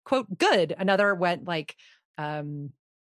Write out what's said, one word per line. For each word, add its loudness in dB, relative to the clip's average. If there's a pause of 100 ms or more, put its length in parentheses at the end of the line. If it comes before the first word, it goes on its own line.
quote, -2
"good." 4
Another 2
went, -2
like, -6 (420)
um, -8 (340)